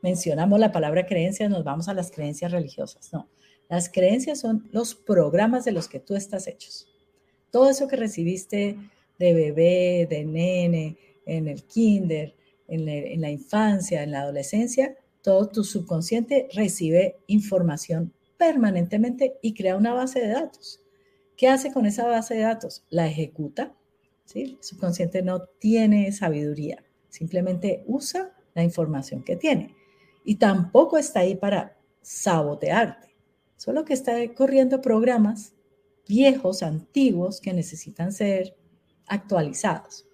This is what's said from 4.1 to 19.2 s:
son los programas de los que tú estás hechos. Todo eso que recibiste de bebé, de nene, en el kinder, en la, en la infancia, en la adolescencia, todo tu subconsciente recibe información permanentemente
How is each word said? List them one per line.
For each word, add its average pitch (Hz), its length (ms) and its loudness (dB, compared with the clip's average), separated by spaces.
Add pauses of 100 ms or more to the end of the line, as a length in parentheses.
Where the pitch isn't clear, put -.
son 220 320 -4
los 226 240 -4
programas 202 720 2
de 233 60 0
los 170 160 -2
que 135 120 -14
tú 202 160 -8
estás 196 320 -8
hechos. - 400 -18 (640)
Todo 262 180 6
eso 269 180 0
que 269 80 -2
recibiste 202 840 -4 (420)
de 175 140 6
bebé, 170 760 4
de 151 160 -4
nene, 165 720 0 (280)
en 160 220 -4
el - 160 -10
kinder, 185 720 0 (320)
en 160 180 -4
la, 151 80 -6
en 147 280 -6
la 151 80 -4
infancia, 185 760 -2
en 151 80 -8
la 139 100 -6
adolescencia, 214 760 -2 (240)
todo 196 260 4
tu 208 160 -2
subconsciente 208 920 -2
recibe 180 640 2 (100)
información 170 880 0 (240)
permanentemente 247 1040 2